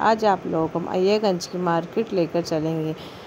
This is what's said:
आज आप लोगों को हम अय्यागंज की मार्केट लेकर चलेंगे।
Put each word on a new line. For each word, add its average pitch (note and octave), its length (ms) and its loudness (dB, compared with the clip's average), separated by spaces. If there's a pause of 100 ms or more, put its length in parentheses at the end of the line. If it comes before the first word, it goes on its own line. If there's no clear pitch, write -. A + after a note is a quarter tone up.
आज A3 240 2
आप F#3+ 220 4
लोगों E3 220 0
को E3 100 -4
हम F3 100 -4
अय्यागंज F#3+ 580 2
की F3+ 140 -6
मार्केट F3 520 0
लेकर E3+ 300 0
चलेंगे। D#3+ 520 -2 (320)